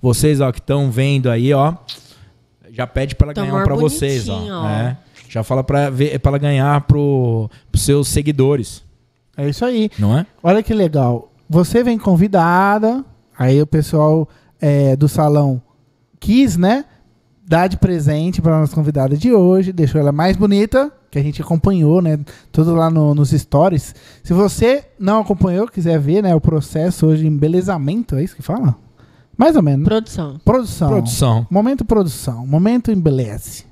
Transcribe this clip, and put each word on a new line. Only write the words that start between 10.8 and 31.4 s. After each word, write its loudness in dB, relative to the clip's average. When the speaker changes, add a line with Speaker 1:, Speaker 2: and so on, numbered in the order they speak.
Speaker 3:
Você 2
vem 0
convidada, 2
aí 2
o 0
pessoal, 0
é, 2
do 2
salão 0
quis, 2
né, 0
dar 2
de -4
presente 0
pra 2
nossa 0
convidada 0
de 0
hoje, 4
deixou 0
ela 2
mais 0
bonita, 0
que -4
a -2
gente -6
acompanhou, 2
né, 0
tudo 0
lá 2
no, 2
nos 2
stories. 0
Se -2
você 0
não 0
acompanhou, -2
quiser -2
ver, 0
né, 2
o 2
processo -2
hoje, 2
embelezamento, -2
é -2
isso -8
que -20
fala? -2
Mais 4
ou 4
menos. 0
Speaker 2:
Produção. -4
Speaker 3:
Produção. 0
Speaker 1:
Produção. 0